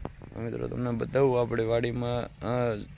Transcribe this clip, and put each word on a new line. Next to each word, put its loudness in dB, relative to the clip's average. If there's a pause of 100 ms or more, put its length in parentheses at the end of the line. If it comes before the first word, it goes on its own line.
(340)
તો -8
મિત્રો -4
તમને -2
બતાવું 4
આપણે 2
વાડીમાં, 0
અ, -2 (120)